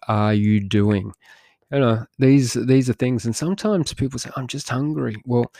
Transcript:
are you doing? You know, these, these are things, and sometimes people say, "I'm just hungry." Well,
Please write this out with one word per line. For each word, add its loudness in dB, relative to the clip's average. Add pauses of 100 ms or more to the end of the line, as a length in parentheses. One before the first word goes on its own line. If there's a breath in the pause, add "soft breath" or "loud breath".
are 2
you 2
doing? 0 (580 soft breath)
You -2
know, 2 (140)
these, 4
these 2
are 0
things, -2
and -2
sometimes -2
people -4
say, -12
"I'm -8
just -10
hungry." -4 (100)
Well, 0